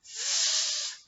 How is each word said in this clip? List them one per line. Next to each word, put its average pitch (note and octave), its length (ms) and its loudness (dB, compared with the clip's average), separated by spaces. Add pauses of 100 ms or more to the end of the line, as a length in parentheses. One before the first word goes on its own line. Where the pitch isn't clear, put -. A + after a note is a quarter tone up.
th. - 1040 0